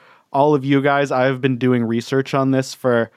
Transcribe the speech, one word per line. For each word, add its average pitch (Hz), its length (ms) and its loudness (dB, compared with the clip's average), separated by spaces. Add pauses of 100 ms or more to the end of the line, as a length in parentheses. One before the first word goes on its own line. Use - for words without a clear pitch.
(320)
all 147 240 2
of 131 80 -2
you 139 180 2
guys, 143 300 0
I've 127 300 0
been 131 160 -2
doing 123 260 0
research 117 500 -2
on 135 180 0
this 131 220 -2
for 117 440 0